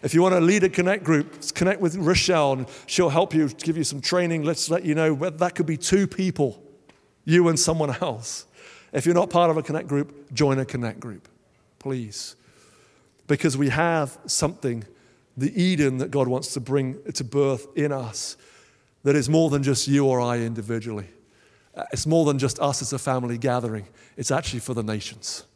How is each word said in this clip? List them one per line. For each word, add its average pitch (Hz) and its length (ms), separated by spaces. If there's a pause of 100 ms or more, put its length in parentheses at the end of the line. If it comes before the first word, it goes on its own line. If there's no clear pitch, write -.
If 147 140
you 165 80
want 185 140
to 175 40
lead 180 220
a 190 60
connect 185 340
group, 151 520
connect 185 260
with 170 160
Rochelle, 170 560
and 131 140 (200)
she'll 180 220
help 156 260
you, 156 140
give 160 280
you 165 60
some 143 180
training. 165 440
Let's 156 260
let 165 140
you 151 100
know 156 180
whether 151 260
that 175 180
could 170 100
be 160 100
two 190 300
people, 170 560 (640)
you 170 240
and 160 100
someone 160 320 (100)
else. 117 460 (460)
If 135 140
you're 175 100
not 175 120
part 175 220
of 156 60
a 156 60
connect 156 260
group, 143 440
join 135 280
a 131 40
connect 120 360
group, 104 260 (540)
please. 123 560 (920)
Because 147 300
we 139 140
have 156 460 (100)
something, 123 580 (520)
the 143 240
Eden 147 380
that 135 140
God 135 160
wants 127 260
to 139 60
bring 131 420 (120)
to - 100
birth 135 500
in 147 160
us, 123 460 (680)
that 143 140
is 131 120
more 160 220
than 139 140
just 135 240
you 139 180
or 127 140
I 120 180
individually. 110 680 (680)
Uh, - 180
it's - 140
more 160 180
than 143 140
just 131 220
us 143 220
as 120 100
a 135 80
family 123 360
gathering. 117 520 (280)
It's - 140
actually 135 300
for 127 140
the 113 100
nations - 600 (120)